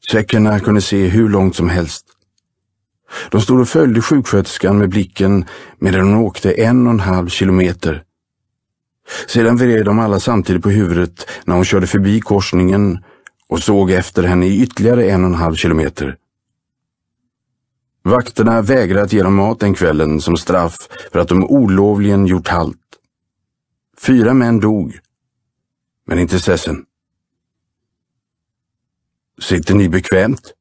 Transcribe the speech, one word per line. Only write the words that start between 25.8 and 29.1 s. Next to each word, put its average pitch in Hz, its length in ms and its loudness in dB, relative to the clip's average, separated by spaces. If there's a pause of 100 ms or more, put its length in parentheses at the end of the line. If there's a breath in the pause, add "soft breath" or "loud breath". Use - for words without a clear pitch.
men 82 140 -4
inte 90 200 -2
Sessen. 85 460 -2 (2500)